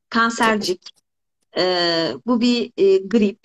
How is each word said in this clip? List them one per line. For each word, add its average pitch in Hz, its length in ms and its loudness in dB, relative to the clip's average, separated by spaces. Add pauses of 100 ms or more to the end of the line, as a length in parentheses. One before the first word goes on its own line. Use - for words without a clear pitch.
Kansercik, 226 800 -2 (680)
e, 175 60 0 (640)
bu 233 160 0
bir, 240 360 0
e, 190 200 4
grip, 196 480 0